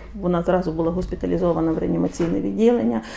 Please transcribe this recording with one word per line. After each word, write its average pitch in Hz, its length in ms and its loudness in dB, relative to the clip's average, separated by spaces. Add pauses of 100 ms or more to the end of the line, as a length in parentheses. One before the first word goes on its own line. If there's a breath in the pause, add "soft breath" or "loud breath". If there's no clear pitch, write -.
(220)
Вона 175 220 0
зразу 180 280 2
була 165 200 0
госпіталізована 175 800 0
в 165 60 0
реанімаційне 175 640 0
відділення, 226 600 2 (160 loud breath)